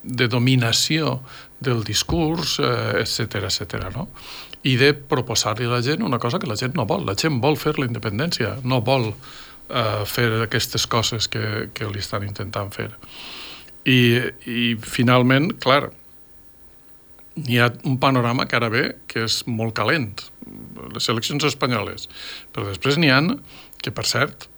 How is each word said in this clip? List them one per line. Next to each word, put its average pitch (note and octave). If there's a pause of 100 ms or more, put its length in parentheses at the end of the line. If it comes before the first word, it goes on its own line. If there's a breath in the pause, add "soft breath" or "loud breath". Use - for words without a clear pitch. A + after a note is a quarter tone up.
de B2
dominació B2+ (400 loud breath)
del A#2
discurs, D#3
eh, A2+
etcètera, G#2
etcètera, -
no? B2+ (540 loud breath)
I C3
de C#3+
proposar-li B2
a A#2+
la A#2+
gent D#3
una B2+
cosa B2+
que F#3+
la G#2+
gent B2+
no A2+
vol. -
La G2
gent D3+
vol C#3+
fer D3+
la C3+
independència, A2+
no B2
vol, B2 (640 loud breath)
eh, G#2+
fer A#2+ (120)
aquestes A2
coses A2+
que, A2
que G#2
li G2+
estan G2+
intentant G2+
fer. A2 (920 loud breath)
I, B2 (240)
i A#2+
finalment, B2+ (100)
clar, C3 (1500)
hi A#2+
ha A#2+ (160)
un C3
panorama C3
que B2
ara A2+
ve A#2+ (240)
que A2+
és -
molt A2+
calent, A2+ (800)
les -
eleccions C#3+
espanyoles. A#2 (440 loud breath)
Però G#2
després C3+
n'hi D3+
ha C3 (600 loud breath)
que, -
per A2
cert -